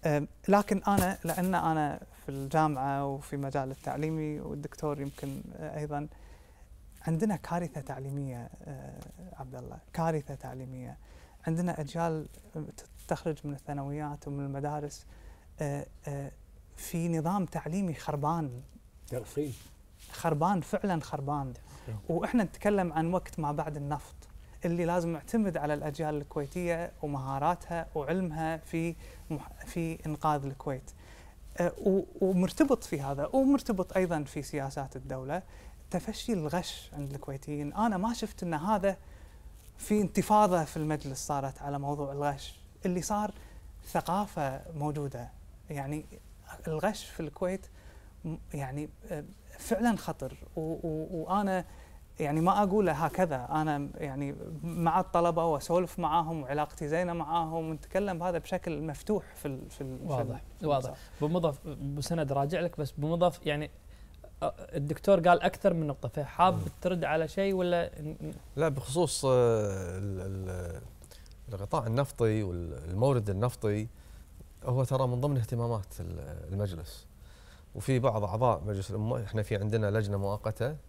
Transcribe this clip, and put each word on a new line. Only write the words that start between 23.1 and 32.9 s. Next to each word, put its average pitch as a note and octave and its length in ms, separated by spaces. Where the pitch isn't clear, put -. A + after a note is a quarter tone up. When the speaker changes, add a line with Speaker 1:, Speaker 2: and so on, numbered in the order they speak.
Speaker 1:
وقت - 280
ما D3 120
بعد D3 240
النفط، C#3+ 380
اللي F3 200
لازم E3+ 300
يعتمد G3 420
على D3+ 180
الأجيال D3+ 400
الكويتية E3 760
ومهاراتها D3 920
وعلمها D#3+ 600
في E3 380
مح-، - 360
في E3 400
إنقاذ D3+ 380
الكويت. C#3 460
آه، F3 200
و-، G3 240
ومرتبط F#3+ 640
في D3+ 160